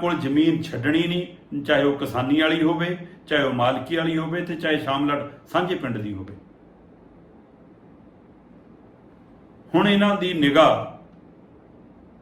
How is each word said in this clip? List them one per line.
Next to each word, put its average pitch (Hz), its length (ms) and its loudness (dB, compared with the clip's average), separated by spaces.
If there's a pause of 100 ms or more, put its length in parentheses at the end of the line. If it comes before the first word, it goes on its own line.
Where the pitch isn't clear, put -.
ਕੋਲ 170 180 -2
ਜ਼ਮੀਨ 147 440 2
ਛੱਡਣੀ 143 440 -2
ਨਹੀਂ, 175 560 -6
ਚਾਹੇ 143 220 2
ਉਹ 143 140 2
ਕਿਸਾਨੀ 135 420 0
ਵਾਲੀ 160 220 2
ਹੋਵੇ, 170 340 0 (300)
ਚਾਹੇ 147 160 0
ਉਹ 131 120 0
ਮਾਲਕੀ 131 420 -2
ਵਾਲੀ 165 220 0
ਹੋਵੇ 165 220 -4
ਤੇ 175 160 -6
ਚਾਹੇ 156 220 0
ਸ਼ਾਮਲਾਟ 143 520 -2 (180)
ਸਾਂਝੇ 180 260 -2
ਪਿੰਡ 123 240 -6
ਦੀ 107 140 -8
ਹੋਵੇ। 95 220 -12 (3500)
ਹੁਣ 190 140 4
ਇਹਨਾਂ 202 280 4
ਦੀ 180 180 -4
ਨਿਗਾਹ 143 500 4 (1400)